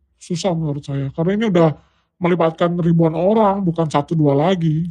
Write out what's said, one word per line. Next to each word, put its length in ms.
susah 400
menurut 240
saya. 320
Karena 240
ini 100
udah 300
melibatkan 580
ribuan 380
orang, 480
bukan 240
satu 320
dua 180
lagi. 560